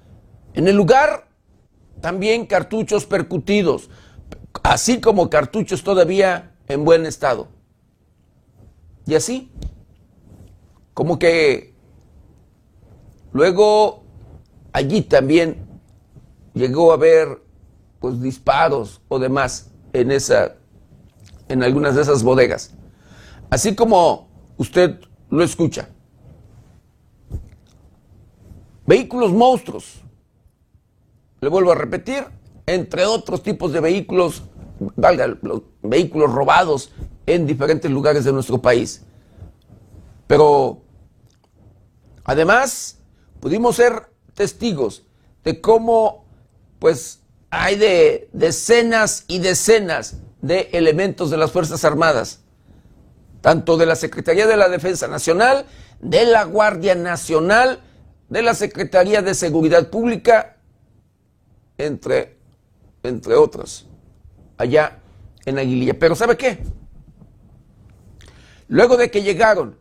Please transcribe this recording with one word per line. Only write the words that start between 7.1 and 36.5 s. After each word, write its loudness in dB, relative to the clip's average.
Y -2
así, -2
como -4
que 0
luego 2
allí -2
también 0
llegó 2
a 4
haber, 2
pues, -6
disparos -2
o -4
demás -4
en 0
esa, 0
en -2
algunas 2
de 2
esas 0
bodegas. 0
Así -2
como 2
usted 0
lo 0
escucha. -4
Vehículos 0
monstruos, -2
le -4
vuelvo 2
a 2
repetir, -6
entre -2
otros -4
tipos -6
de -2
vehículos, -2
valga, 2
los -8
vehículos 0
robados 0